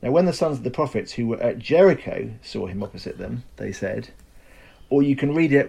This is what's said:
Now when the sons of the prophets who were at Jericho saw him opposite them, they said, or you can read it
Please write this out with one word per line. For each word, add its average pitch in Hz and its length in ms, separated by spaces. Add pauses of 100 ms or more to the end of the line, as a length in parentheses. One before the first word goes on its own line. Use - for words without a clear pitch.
Now 120 80
when 170 160
the 175 60
sons 156 260
of 113 60
the 123 60
prophets 127 420
who 120 140
were 113 160
at 120 160
Jericho 151 720 (120)
saw 101 240
him 95 160
opposite - 360
them, 113 260 (120)
they 101 160
said, - 380 (800)
or 143 120
you 143 140
can 143 180
read 160 180
it 139 160